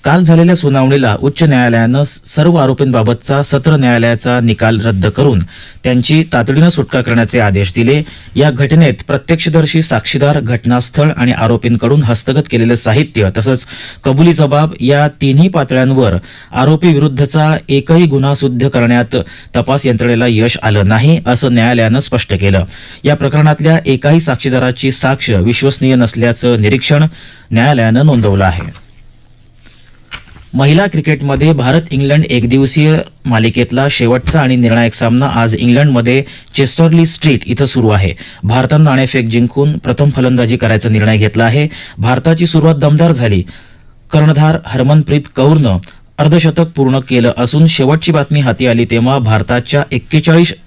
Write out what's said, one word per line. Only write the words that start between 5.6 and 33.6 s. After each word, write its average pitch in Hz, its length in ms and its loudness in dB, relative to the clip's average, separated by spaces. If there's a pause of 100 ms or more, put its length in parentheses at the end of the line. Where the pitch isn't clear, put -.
त्यांची 127 400 0 (100)
तातडीनं 143 360 2
सुटका 135 320 -4
करण्याचे 117 380 -2
आदेश 101 360 0
दिले. 135 280 0 (320)
या 143 160 2
घटनेत 143 420 2 (140)
प्रत्यक्षदर्शी, 160 760 -2
साक्षीदार, 143 580 -2
घटनास्थळ 123 800 -2
आणि 123 140 0
आरोपींकडून 120 720 0
हस्तगत 127 380 -2 (100)
केलेलं 117 240 0
साहित्य 110 600 -2
तसंच 123 280 -2 (380)
कबुली 151 300 2
जबाब 151 460 0
या 143 280 2
तिन्ही 143 400 2
पातळ्यांवर 131 680 0 (420)
आरोपी 151 380 2
विरुद्धचा 147 640 0 (120)
एकही 165 360 2
गुन्हा 139 300 0
सिद्ध 131 340 -2
करण्यात 120 460 0 (400)
तपास 131 300 -2
यंत्रणेला 120 420 0
यश 113 360 0
आलं 104 240 2
नाही, 139 400 2
असं 123 260 0
न्यायालयानं 117 460 2
स्पष्ट 120 340 -4
केलं. 95 320 0 (380)
या 147 120 2
प्रकरणातल्या 151 680 0
एकाही 147 340 2
साक्षीदाराची 127 720 -2
साक्ष 131 380 -4
विश्वसनीय 123 640 0
नसल्याचं 120 680 0
निरीक्षण 135 420 0 (480)
न्यायालयानं 117 540 2
नोंदवलं 104 400 2
आहे. - 360 -4 (1700)
महिला 151 340 2
क्रिकेटमध्ये 147 680 -2
भारत 139 280 2 (100)
इंग्लंड 139 340 0
एकदिवसीय 135 720 0 (280)
मालिकेतला 120 640 0